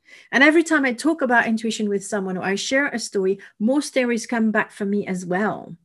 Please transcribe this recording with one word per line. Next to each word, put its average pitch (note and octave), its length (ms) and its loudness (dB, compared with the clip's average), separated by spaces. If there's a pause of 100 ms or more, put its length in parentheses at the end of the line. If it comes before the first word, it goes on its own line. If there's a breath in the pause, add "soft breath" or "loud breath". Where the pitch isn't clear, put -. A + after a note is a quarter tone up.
(300 loud breath)
And C4+ 140 4
every D#4 180 6
time D#4 220 2
I B3+ 80 0
talk D#4 300 0
about A#3+ 240 2
intuition A3 420 -2
with G3 160 -2
someone F#3+ 320 -4
or - 80 -6
I F#3+ 120 0
share C4+ 320 0
a A#3 100 -6
story, G3 400 -2 (200 loud breath)
more C4 220 2
stories A#3+ 460 -2
come A3+ 240 0
back G#3 200 0
for - 140 -8
me G3+ 220 -2
as F#3 180 -6
well. F3 600 -4